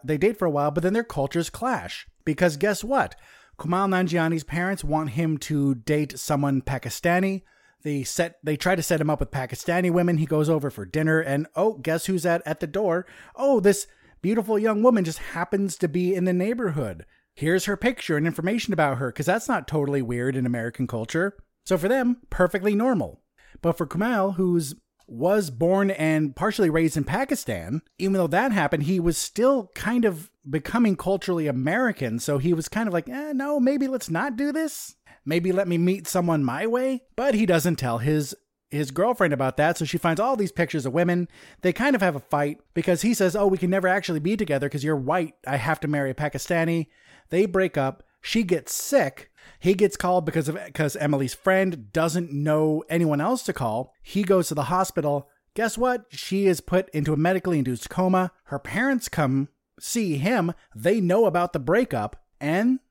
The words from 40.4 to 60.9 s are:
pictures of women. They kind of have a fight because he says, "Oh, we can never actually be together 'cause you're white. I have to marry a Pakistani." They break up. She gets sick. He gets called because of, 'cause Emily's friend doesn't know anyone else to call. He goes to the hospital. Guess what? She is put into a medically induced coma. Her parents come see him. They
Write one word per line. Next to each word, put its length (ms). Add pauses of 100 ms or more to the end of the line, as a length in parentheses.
pictures 320
of 80
women. 360 (340)
They 100
kind 240
of 60
have 140
a 40
fight 380 (160)
because 280
he 120
says, 200
"Oh, 120
we 120
can 120
never 180
actually 320
be 160
together 320
'cause 160
you're 120
white. 380 (120)
I 100
have 240
to 80
marry 220
a 40
Pakistani." 760 (420)
They 160
break 300
up. 260 (180)
She 220
gets 320
sick. 560 (300)
He 140
gets 220
called 300
because 220
of, 100 (160)
'cause 220
Emily's 360
friend 600
doesn't 400
know 560
anyone 320
else 240
to 80
call. 500
He 220
goes 240
to 60
the 100
hospital. 640 (260)
Guess 240
what? 320
She 360
is 140
put 300
into 220
a 40
medically 420
induced 300
coma. 440 (120)
Her 140
parents 500
come 400 (300)
see 400
him. 340 (220)
They 260